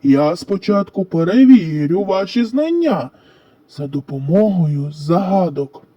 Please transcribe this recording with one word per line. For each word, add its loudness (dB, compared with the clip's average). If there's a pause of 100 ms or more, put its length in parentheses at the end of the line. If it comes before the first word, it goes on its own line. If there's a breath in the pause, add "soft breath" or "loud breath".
я 2
спочатку -2
перевірю 2
ваші -2
знання -2 (600 soft breath)
за -10
допомогою -2
загадок. -2 (140)